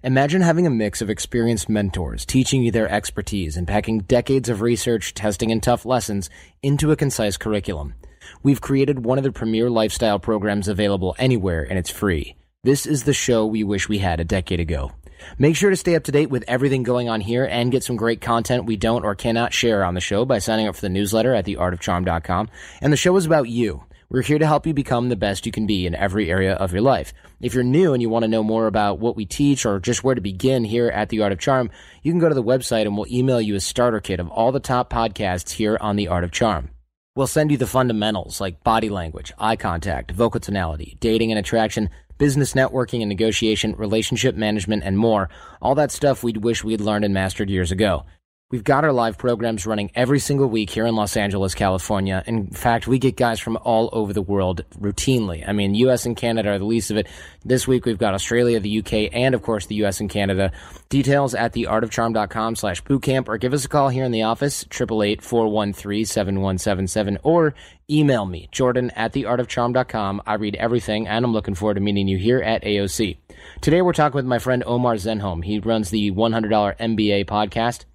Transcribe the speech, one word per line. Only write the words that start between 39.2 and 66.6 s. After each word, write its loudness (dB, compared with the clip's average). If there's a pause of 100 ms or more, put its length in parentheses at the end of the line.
eye 0
contact, -4
vocal 2
tonality, -4
dating 2
and 0
attraction, 0 (260)
business 2
networking 0
and -2
negotiation, 0
relationship 0
management, -2
and 0
more. 2 (320)
All 2
that 2
stuff 0
we'd -2
wish 0
we'd -2
learned 0
and 2
mastered -2
years 0
ago. 2 (460)
We've -6
got 4
our 4
live 0
programs -2
running -2
every 2
single 2
week 0
here 0
in 2
Los 0
Angeles, 0
California. 0
In -2
fact, 0
we 2
get 0
guys 0
from -4
all 2
over -2
the -2
world -2 (140)
routinely. -2
I -4
mean, 0
U 6
S 0
and -4
Canada -2
are 0
the -4
least -2
of 0
it. 0 (400)
This -6
week, 0
we've -2
got 0
Australia, 0
the -6
U 0
K, -2
and, 0
of -4
course, -4
the -6
U 0
S -2
and -4
Canada. 0 (380)
Details 2
at -2
the -2
art 0
of -6
charm 0
dot 0
com -4
slash -4
boot 0
camp, 0
or -2
give 0
us -2
a -10
call 2
here -2
in 0
the 0
office, -2
triple -2
eight 0
four 2
one 0
three -4
seven -2
one 0
seven -2